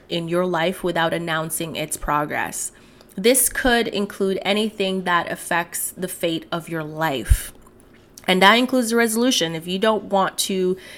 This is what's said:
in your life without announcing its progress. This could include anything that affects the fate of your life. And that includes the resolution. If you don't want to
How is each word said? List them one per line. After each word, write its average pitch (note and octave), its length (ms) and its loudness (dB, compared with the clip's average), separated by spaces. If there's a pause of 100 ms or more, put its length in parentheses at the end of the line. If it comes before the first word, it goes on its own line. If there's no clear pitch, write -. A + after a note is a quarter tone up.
in E3+ 200 -4
your F3 180 0
life F3 380 -2
without E3+ 280 0
announcing E3 640 -4
its - 220 -6
progress. D3 760 -4 (460)
This A#3 320 2
could A#3 400 2
include G3 540 -2
anything G3 600 -2
that F3 280 0
affects - 600 -4
the F#3 160 -8
fate E3 440 -4
of E3+ 160 -6
your E3 160 -6
life. D3+ 680 0 (800)
And F#3 140 6
that G#3 140 10
includes B3+ 340 2
the A#3 60 2
resolution. A#3 580 2
If D#3+ 120 -8
you F#3 120 -2
don't G#3+ 260 2
want F#3+ 340 0
to F#3 380 0 (220)